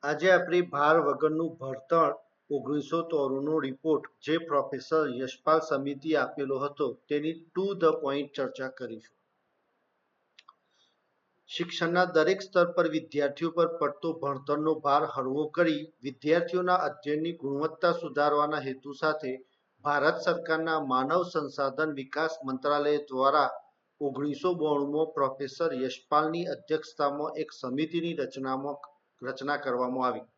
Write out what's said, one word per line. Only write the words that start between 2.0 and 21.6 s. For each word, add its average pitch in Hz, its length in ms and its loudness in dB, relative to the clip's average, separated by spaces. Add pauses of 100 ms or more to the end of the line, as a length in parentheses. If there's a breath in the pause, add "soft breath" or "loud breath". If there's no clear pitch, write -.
ઓગણીસો 143 520 -2
તોણું 139 420 0
નો 156 140 0
રિપોર્ટ, 139 440 0 (240)
જે 156 120 0
પ્રોફેસર 147 720 0 (140)
યશપાલ 156 360 2
સમિતિ 143 560 -2
આપેલો 135 440 0
હતો, 139 340 -2 (160)
તેની 147 200 -2
to 185 540 -4
the 160 80 8 (140)
point 139 220 -2
ચર્ચા 131 420 -6
કરીશું. 113 480 -12 (2250)
શિક્ષણના 175 580 0
દરેક 175 360 4
સ્તર 175 320 2
પર 170 160 2
વિદ્યાર્થીઓ 151 600 -2
પર 165 260 2
પડતો 160 360 -2
ભણતરનો 147 600 -2
ભાર 147 300 2
હળવો 139 440 -2
કરી, 156 440 0 (100)
વિદ્યાર્થીઓના 170 720 0
અધ્યયનની 156 580 -2
ગુણવત્તા 156 600 0
સુધારવાના 147 680 2
હેતુ 135 340 -8
સાથે 139 460 -2 (420 soft breath)
ભારત 147 340 2
સરકારના 165 680 0
માનવ 139 420 2
સંસાધન 147 680 -2